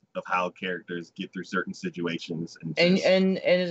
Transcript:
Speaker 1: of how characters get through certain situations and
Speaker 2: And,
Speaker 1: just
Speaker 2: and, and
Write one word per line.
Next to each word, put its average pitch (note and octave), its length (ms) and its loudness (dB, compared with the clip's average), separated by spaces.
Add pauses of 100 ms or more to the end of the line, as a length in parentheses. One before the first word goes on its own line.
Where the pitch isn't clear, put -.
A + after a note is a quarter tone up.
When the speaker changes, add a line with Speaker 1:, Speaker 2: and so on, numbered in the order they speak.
(160)
Speaker 1:
of F#2 100 -6
how F2+ 260 0
characters F2 640 -6
get - 180 -8
through F2+ 100 -8
certain F#2 300 -4
situations E2+ 880 -6
and D#3+ 160 -8
Speaker 2:
And, F3+ 200 6
Speaker 1:
just - 80 2
Speaker 2:
and, F#3+ 340 4
and F3+ 320 4